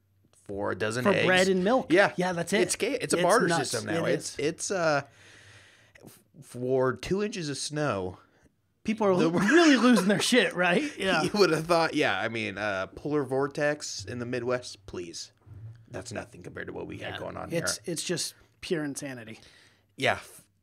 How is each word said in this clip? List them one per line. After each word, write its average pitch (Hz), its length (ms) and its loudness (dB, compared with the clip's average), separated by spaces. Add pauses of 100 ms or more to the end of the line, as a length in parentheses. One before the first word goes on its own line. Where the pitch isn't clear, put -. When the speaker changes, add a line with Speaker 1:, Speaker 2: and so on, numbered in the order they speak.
(440)
Speaker 1:
for 101 280 -6
a 101 60 -6
dozen 110 260 -2
Speaker 2:
For - 60 4
Speaker 1:
eggs. - 160 2
Speaker 2:
bread 185 220 4
and 185 160 2
milk. 220 280 2
Speaker 1:
Yeah. 185 240 6
Speaker 2:
Yeah, 180 160 0
that's 170 200 -6
it. 190 100 4
Speaker 1:
It's 180 140 0
ga-, 233 240 -2
it's 151 140 -2
a - 40 2
Speaker 2:
It's 175 40 0
Speaker 1:
barter 196 260 4
Speaker 2:
nuts. 160 220 0
Speaker 1:
system 107 220 -4
now. 104 140 -2
Speaker 2:
It 120 60 2
Speaker 1:
It's, - 260 -4
Speaker 2:
is. 139 60 -2
Speaker 1:
it's, 165 260 -4
uh, 160 320 2 (1040)
f-, 107 140 -20 (240)
for 127 520 0
two 185 280 -2
inches 196 260 -4
of 139 100 -6
snow. 110 600 -4 (640)
Speaker 2:
People 214 240 0
are 185 80 4
Speaker 1:
The 165 120 4
Speaker 2:
lo-, 170 120 0
really 294 360 8
losing 220 300 6
their 196 140 4
shit, 202 340 2
right? 175 300 2 (100)
Speaker 1:
<laughs> - 40 -14
Speaker 2:
Yeah. 185 260 0
Speaker 1:
You 165 100 -2
would 196 160 6
have 160 160 0
thought, 165 280 2
yeah, 131 260 2
I 110 80 -2
mean, 107 300 -4
uh, 98 360 -2
polar 147 300 -2
vortex 143 800 -2
in 123 160 -8
the 120 60 -6
Midwest, 123 600 -4
please. 87 460 -12 (580)
That's - 220 -10
nothing 95 320 -12
compared 90 240 -12
to 90 40 -10
what 87 140 -10
we - 120 -10
had 98 160 -10
Speaker 2:
Yeah. 98 40 -10
Speaker 1:
going 90 180 -10
on 87 160 -10
Speaker 2:
It's, - 320 -2
Speaker 1:
here. 175 80 -6
Speaker 2:
it's 156 120 -6
just - 300 -6 (260)
pure 156 240 -2
insanity. 127 560 -10 (560)
Speaker 1:
Yeah. 120 240 0 (420)